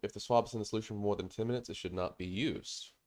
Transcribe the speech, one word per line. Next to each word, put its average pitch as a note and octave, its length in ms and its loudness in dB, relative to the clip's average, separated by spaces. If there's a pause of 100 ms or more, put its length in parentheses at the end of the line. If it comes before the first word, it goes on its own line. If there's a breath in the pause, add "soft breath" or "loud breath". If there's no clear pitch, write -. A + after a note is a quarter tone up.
if G#2+ 100 -2
the G#2+ 60 -8
swab A#2 260 6
is - 80 -10
in A2+ 60 -2
the G#2 60 0
solution A2 320 -2
for G2+ 40 -2
more G#2 140 4
than F#2+ 140 -4
ten A2 180 -2
minutes, A#2+ 220 -2
it G2+ 60 -6
should F2+ 180 -4
not F2+ 240 0
be F2+ 80 -4
used. F#2+ 680 -2 (160)